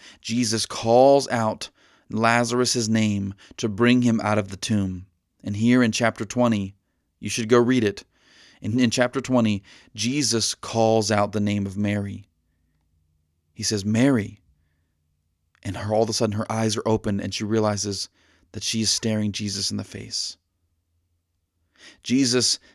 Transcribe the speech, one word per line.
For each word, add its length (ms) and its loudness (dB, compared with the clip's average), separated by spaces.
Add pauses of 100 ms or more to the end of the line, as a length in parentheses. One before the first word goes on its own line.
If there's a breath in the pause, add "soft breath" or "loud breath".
(200 loud breath)
Jesus 460 -2
calls 640 4
out 420 -4 (400 soft breath)
Lazarus' 800 0
name 460 0 (240 loud breath)
to 100 -2
bring 340 4
him 180 2
out 180 0
of 100 -2
the 80 -12
tomb. 500 -2 (380)
And 120 -6
here 280 4
in 80 2
chapter 320 -2
twenty, 500 0 (460)
you 80 -8
should 200 -4
go 120 6
read 240 2
it. 200 -2 (560 soft breath)
In, 200 -2
in 100 2
chapter 300 0
twenty, 420 0 (320 soft breath)
Jesus 640 -2
calls 560 2
out 180 2
the 80 -4
name 260 0
of 120 -8
Mary. 480 -4 (1300)
He 60 -10
says, 240 -4
"Mary." 560 0 (1200)
And 160 -8
her, 160 -2
all 80 4
of 80 0
a 20 -4
sudden 240 0
her 160 -4
eyes 240 -2
are 100 -6
opened 360 0
and 100 -6
she 100 -8
realizes 680 -2 (420)
that 100 -12
she 200 -2
is 80 0
staring 420 -2
Jesus 380 -6
in 80 -6
the 40 -6
face. 540 -10 (1700 loud breath)
Jesus 560 0 (160 soft breath)